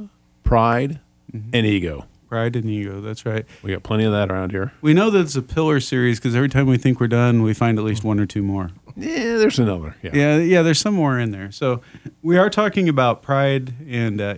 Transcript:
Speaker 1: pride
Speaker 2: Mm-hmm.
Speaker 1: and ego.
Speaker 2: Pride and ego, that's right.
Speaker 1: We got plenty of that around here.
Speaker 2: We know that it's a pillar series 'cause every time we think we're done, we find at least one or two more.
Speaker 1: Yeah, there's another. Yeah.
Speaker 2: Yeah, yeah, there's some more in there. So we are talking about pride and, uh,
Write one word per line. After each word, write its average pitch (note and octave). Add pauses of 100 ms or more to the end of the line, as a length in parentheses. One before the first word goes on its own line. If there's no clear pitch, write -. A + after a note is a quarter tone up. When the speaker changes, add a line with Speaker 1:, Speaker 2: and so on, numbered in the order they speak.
(440)
Speaker 1:
pride A#2+ (320)
Speaker 2:
Mm-hmm. A2+
Speaker 1:
and A#2
ego. F2 (220)
Speaker 2:
Pride A#2+
and A2+
ego, G2+
that's A2
right. A2 (160)
Speaker 1:
We G2+
got F#2
plenty A2
of A2
that G#2
around F#2+
here. G2
Speaker 2:
We D3+
know G3+
that G3
it's C#3+
a B2+
pillar D#3
series B2
'cause A#2+
every C3+
time C3+
we C3
think B2+
we're B2
done, A#2+
we A2
find A#2
at G#2+
least G#2+
one G#2+
or G#2
two G#2
more. G2 (240)
Speaker 1:
Yeah, A#3
there's G#3+
another. F2+
Yeah. F2
Speaker 2:
Yeah, D3
yeah, E3+
there's D#3+
some G#3+
more C#3+
in A2+
there. G2
So B2 (380)
we E3+
are G3
talking G3
about B2+
pride C#3 (140)
and, A2+
uh, G2+